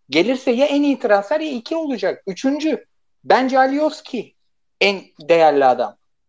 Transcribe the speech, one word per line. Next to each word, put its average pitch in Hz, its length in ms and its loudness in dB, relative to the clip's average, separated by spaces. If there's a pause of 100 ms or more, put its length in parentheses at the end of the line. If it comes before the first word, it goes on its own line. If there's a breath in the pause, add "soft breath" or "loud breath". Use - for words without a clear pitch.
Gelirse 226 420 0
ya 247 140 0
en 285 180 0
iyi 277 160 0
transfer 208 400 0
ya 311 120 -8
iki 247 240 -8
olacak. 262 520 -4
Üçüncü. 277 580 -4 (380)
Bence 247 360 2
Alioski 277 760 -2 (460)
en 196 200 0 (200)
değerli 151 440 4
adam. 120 320 0 (320)